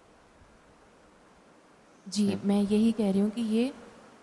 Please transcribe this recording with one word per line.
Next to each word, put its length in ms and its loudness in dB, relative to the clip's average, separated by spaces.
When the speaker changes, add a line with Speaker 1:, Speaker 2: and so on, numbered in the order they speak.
Speaker 1:
जी, 240 0
Speaker 2:
हम्म। 160 -4
Speaker 1:
मैं 140 2
यही 300 2
कह 180 0
रही 100 2
हूँ 100 2
कि 120 -6
ये 300 0